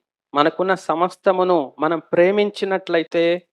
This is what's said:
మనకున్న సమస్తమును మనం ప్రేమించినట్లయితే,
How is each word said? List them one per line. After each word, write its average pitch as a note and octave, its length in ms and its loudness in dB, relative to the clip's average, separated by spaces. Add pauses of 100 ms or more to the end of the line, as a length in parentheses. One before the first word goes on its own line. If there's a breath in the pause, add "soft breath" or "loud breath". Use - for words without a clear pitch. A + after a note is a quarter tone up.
(340)
మనకున్న D#3+ 420 0
సమస్తమును F3+ 1040 -2
మనం D#3+ 200 -2
ప్రేమించినట్లయితే, F3+ 1400 0 (100)